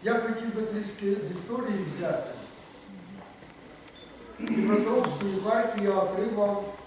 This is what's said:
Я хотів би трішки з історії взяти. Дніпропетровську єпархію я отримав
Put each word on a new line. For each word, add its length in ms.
Я 160
хотів 360
би 60
трішки 560
з 40
історії 540
взяти. 320
Дніпропетровську 880
єпархію 640
я 40
отримав 800